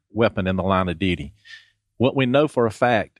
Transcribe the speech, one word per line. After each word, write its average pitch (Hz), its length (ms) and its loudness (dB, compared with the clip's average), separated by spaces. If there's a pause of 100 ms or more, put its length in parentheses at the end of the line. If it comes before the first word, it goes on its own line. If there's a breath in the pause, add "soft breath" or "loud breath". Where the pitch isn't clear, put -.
(120)
weapon 104 360 0
in 95 80 0
the 90 80 -2
line 92 260 0
of 82 80 -6
duty, 82 360 -4 (640 loud breath)
what 127 180 2
we 135 100 0
know 143 220 2
for 120 180 0
a 110 60 -2
fact 117 480 -2